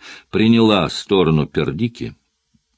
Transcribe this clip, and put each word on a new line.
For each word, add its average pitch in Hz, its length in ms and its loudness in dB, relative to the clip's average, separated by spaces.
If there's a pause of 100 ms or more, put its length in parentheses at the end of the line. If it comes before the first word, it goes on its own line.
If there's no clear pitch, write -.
(320)
приняла 107 580 2
сторону 80 560 0
Пердики 73 680 -6 (640)